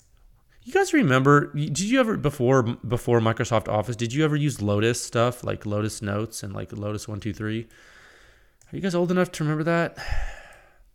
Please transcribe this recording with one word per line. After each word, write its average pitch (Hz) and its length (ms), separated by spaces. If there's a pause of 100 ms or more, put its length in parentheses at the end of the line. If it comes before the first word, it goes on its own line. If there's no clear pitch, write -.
(640)
You 247 100
guys 381 200
remember, 143 640
y-, 151 120
did 143 120
you 226 220
ever, 220 160
before, 131 460
before 117 580
Microsoft 113 480
Office, 107 260
did 117 160
you 151 140
ever 151 100
use 143 260
Lotus 104 400
stuff, 120 400
like 104 240
Lotus 104 360
Notes 104 420
and, 101 100
like, 104 200
Lotus 104 340
one 107 140
two 104 120
three? 110 280
Are - 1120
you 170 60
guys 185 120
old 175 160
enough 180 220
to - 140
remember 156 180
that? 170 340 (960)